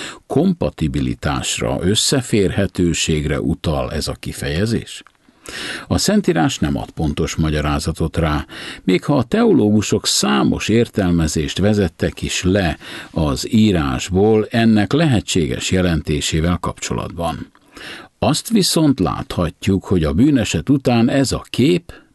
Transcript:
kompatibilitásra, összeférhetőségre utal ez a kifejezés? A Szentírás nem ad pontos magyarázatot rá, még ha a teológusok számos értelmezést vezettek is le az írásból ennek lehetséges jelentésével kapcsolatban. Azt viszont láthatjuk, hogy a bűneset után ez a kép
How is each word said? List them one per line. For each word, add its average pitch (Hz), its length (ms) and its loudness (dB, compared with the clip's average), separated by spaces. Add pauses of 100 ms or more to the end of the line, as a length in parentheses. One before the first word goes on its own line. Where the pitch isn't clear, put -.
(260)
kompatibilitásra, 69 1500 -2
összeférhetőségre 87 1600 0
utal 65 520 -2
ez - 160 -6
a - 40 -6
kifejezés? - 920 -4 (840)
A - 120 0
Szentírás 175 600 2
nem 71 180 0
ad 57 140 -8
pontos 76 440 -2
magyarázatot 76 840 -2
rá, 76 300 0 (360)
még 180 220 0
ha 147 120 2
a 123 80 2
teológusok 123 800 2
számos - 640 0
értelmezést 85 920 2
vezettek 98 640 0
is - 200 -4
le 92 340 2 (340)
az - 420 -2
írásból 98 1000 2
ennek 110 420 2
lehetséges 107 800 0
jelentésével 82 920 0
kapcsolatban. - 920 -8 (640)
Azt 135 300 0
viszont 170 520 2
láthatjuk, 87 840 -2
hogy 90 200 2
a 71 80 0
bűneset 120 560 2
után 123 400 2
ez 139 240 0
a - 180 -4
kép 165 420 0 (220)